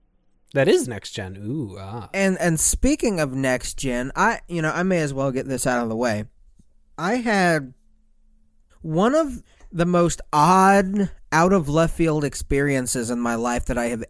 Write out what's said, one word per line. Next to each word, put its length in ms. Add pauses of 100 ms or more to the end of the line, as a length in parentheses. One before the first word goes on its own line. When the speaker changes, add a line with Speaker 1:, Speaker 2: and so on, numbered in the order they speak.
(540)
Speaker 1:
That 140
is 200
next 260
gen. 240
Ooh, 420
ah. 340
Speaker 2:
And, 240
and 220
speaking 600
of 140
next 460
gen, 360
I, 320
you 140
know, 100
I 120
may 160
as 120
well 200
get 160
this 180
out 160
of 80
the 60
way. 300 (760)
I 160
had 580 (1120)
one 320
of 260 (300)
the 160
most 340 (100)
odd, 800 (220)
out 200
of 160
left 300
field 260
experiences 840
in 100
my 140
life 320
that 140
I 80
have 220